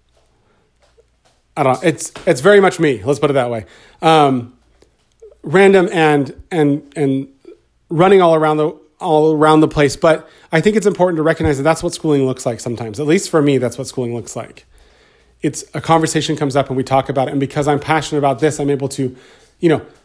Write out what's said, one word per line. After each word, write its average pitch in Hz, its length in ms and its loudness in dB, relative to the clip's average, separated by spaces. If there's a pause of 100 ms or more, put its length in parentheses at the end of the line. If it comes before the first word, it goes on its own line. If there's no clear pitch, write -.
(1600)
I 156 60 -2
don't 131 200 0
know, 180 60 0
it's, - 240 -4 (140)
it's 151 140 0
very 202 200 6
much 180 200 0
me, 135 240 0
let's 131 160 -2
put 147 100 0
it 135 40 -2
that 123 160 0
way. 113 160 -8 (360)
Um, 143 560 2 (840)
random 190 500 4
and, 151 420 0 (160)
and, 147 460 -2
and 139 320 -4 (600)
running 185 320 4
all 165 140 4
around 156 220 2
the, 151 200 -2 (220)
all 156 340 2
around 156 280 4
the 151 80 4
place, 147 260 0
but 156 340 0 (220)
I 165 100 0
think 208 160 2
it's 196 100 0
important 180 320 0
to 156 40 -2
recognize 156 360 -2
that 135 40 -6
that's 160 200 0
what 170 120 -6
schooling 143 320 0
looks 131 180 -8
like 117 140 -6
sometimes. 113 400 -10
At 147 80 -6
least 185 240 0
for 165 100 2
me, 143 180 2
that's 120 200 -4
what 127 80 -10
schooling 117 280 -8
looks 113 200 -12
like. - 320 -16 (760)
It's - 200 -4 (120)
a 147 60 -8
conversation 160 560 0
comes 139 200 -4
up 139 120 0
and 131 80 -6
we 131 60 -2
talk 131 260 -2
about 127 200 -2
it, 123 40 -8
and 139 80 -4
because 139 280 -4
I'm 147 100 0
passionate 156 400 -4
about 135 220 -2
this, 151 180 -2
I'm 143 120 -4
able 139 180 -4
to, 131 260 -6 (460)
you 175 80 0
know, 147 160 0 (200)